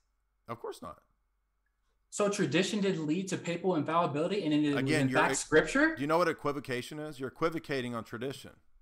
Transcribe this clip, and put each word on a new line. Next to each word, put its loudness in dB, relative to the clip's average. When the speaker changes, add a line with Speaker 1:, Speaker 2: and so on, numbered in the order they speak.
Speaker 1:
Of -10
course -12
not. -14
Speaker 2:
So 0
tradition 2
didn't 0
lead -2
to -2
papal -2
infallibility, 0
and 0
it 4
was 2
Speaker 1:
Again, 2
Speaker 2:
in 4
Speaker 1:
you're 2
Speaker 2:
fact 4
Speaker 1:
ex-, 0
Speaker 2:
scripture? 4
Speaker 1:
do -8
you -2
know 4
what 4
equivocation -4
is? -10
You're -6
equivocating -2
on -6
tradition. -8